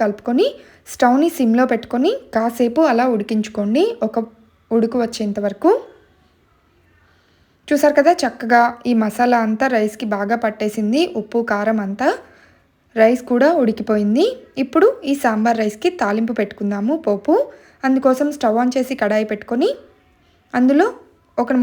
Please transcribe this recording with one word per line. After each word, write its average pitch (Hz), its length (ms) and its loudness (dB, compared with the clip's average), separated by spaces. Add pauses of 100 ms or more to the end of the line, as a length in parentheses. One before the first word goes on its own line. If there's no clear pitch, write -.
కలుపుకొని 240 460 0 (440)
స్టవ్ని 262 460 2
సిమ్లో 240 340 2
పెట్టుకొని 247 400 -2 (240)
కాసేపు 233 460 0 (100)
అలా 240 240 2
ఉడికించుకోండి, 214 680 -2 (240)
ఒక 220 160 -4 (500)
ఉడుకు 226 300 0
వచ్చేంత 214 400 -6
వరకు. 202 260 0 (2000)
చూసారు 294 300 4
కదా, 311 120 6 (100)
చక్కగా 240 380 2 (300)
ఈ - 20 2 (120)
మసాలా 240 420 0
అంతా 220 200 0 (100)
రైస్కి 214 280 -2 (120)
బాగా 202 180 -2 (100)
పట్టేసింది, 220 760 -2
ఉప్పు 233 320 -4
కారం 208 340 -2
అంతా. 247 240 -2 (920)
రైస్ 247 280 4
కూడా 254 180 2 (140)
ఉడికిపోయింది. 220 760 0 (260)
ఇప్పుడు 349 240 4 (240)
ఈ - 100 2
సాంబార్ 226 400 0
రైస్కి 214 280 -2 (120)
తాలింపు 226 380 -2
పెట్టుకుందాము 202 540 -4 (120)
పోపు. 208 280 0 (540)
అందుకోసం 262 480 2
స్టవ్ 226 260 0
on 247 140 0
చేసి 262 260 -4
కడాయి 214 300 0
పెట్టుకొని 240 380 -2 (880)
అందులో 285 340 2 (500)
ఒక 240 200 -4